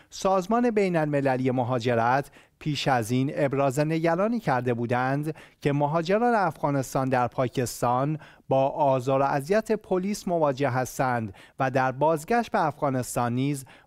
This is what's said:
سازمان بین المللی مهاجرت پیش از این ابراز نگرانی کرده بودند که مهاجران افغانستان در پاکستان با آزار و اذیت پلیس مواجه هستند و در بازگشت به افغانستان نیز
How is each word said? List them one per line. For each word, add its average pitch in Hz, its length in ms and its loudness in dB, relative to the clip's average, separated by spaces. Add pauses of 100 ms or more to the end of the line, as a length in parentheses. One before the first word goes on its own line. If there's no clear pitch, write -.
سازمان 196 640 0
بین 196 240 0
المللی 139 560 0
مهاجرت 123 800 0 (280)
پیش 147 280 -4
از 117 240 2
این 131 240 0
ابراز 139 440 0
نگرانی 165 600 0
کرده 127 340 0
بودند 127 600 -2 (260)
که 143 120 0
مهاجران 170 600 2
افغانستان 143 760 0
در 123 180 2
پاکستان 127 920 -2 (300)
با 135 200 2
آزار 135 520 2
و - 20 4
اذیت 147 480 0
پلیس 196 560 -2
مواجه 143 420 0
هستند 123 640 -2 (260)
و 131 120 0
در 131 200 0
بازگشت 160 600 0
به 190 140 2
افغانستان 127 680 -2
نیز 135 300 -2 (220)